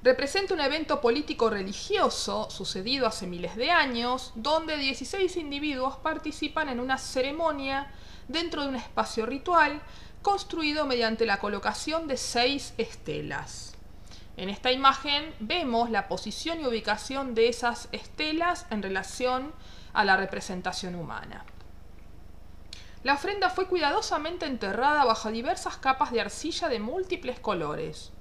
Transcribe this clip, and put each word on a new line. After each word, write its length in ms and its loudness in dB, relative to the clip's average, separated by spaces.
Representa 500 4
un 80 0
evento 400 2
político 480 4
religioso 1000 0
sucedido 560 0
hace 180 -2
miles 300 -6
de 160 2
años, 640 2
donde 420 0
dieciséis 600 0
individuos 600 -2
participan 720 -2
en 100 -2
una 200 0
ceremonia 920 0
dentro 340 -2
de 60 -2
un 80 -2
espacio 500 -2
ritual 560 4
construido 640 2
mediante 400 4
la 140 2
colocación 680 -2
de 100 0
seis 600 2
estelas. 960 -6
En 120 -4
esta 240 2
imagen 680 4
vemos 500 2
la 200 2
posición 500 -4
y 80 0
ubicación 680 -2
de 120 8
esas 460 0
estelas 760 0
en 140 -2
relación 680 -2
a 100 4
la 140 8
representación 800 -4
humana. 500 -8
La 100 4
ofrenda 360 2
fue 180 0
cuidadosamente 800 2
enterrada 600 4
bajo 260 4
diversas 460 -2
capas 340 4
de 80 4
arcilla 480 -2
de 120 2
múltiples 600 -4
colores. 800 -4